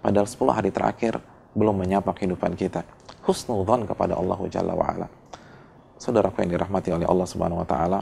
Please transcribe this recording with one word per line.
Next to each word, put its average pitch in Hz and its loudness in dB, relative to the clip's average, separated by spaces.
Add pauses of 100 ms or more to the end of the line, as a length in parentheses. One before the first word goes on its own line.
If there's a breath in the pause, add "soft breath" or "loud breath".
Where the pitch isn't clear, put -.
Padahal 101 4
sepuluh 131 0
hari 98 0
terakhir 107 -2 (320)
belum 107 2
menyapa 95 0
kehidupan 90 -2
kita. 92 -2 (400)
Husnudzon 113 0
kepada 92 -2
Allah 92 -2 (100)
Jalla 87 -2
wa'ala. 87 -2 (920 loud breath)
Saudaraku 101 2
yang 87 0
dirahmati 90 -2
oleh 85 0
Allah 90 4
Subhanahu 85 -2
wa - -12
Ta'ala 127 0